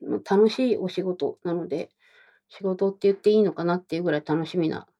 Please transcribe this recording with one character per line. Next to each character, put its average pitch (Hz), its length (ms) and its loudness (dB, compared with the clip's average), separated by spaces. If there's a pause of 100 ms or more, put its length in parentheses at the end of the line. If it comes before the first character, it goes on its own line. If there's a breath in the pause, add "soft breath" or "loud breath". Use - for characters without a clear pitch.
ま 202 180 -4
あ、 196 120 2
楽 214 140 6
し 254 240 0
い - 20 -4
お 185 120 -4
仕 180 140 -6
事 - 400 -4
な 175 100 -4
の 170 140 -4
で、 165 240 -6 (580 soft breath)
仕 - 140 -20
事 196 280 0
っ - 20 -4
て 196 160 0
言 196 60 4
っ - 20 -12
て 208 140 2
い 214 40 6
い 214 80 6
の 196 100 0
か 165 120 -6
な 175 100 2
っ 180 100 -4
て - 120 -6
い - 20 -2
う 175 60 -4
ぐ 170 80 0
ら 147 60 2
い 151 60 -8
楽 156 220 0
し 175 100 -8
み 165 120 0
な - 180 -6 (140)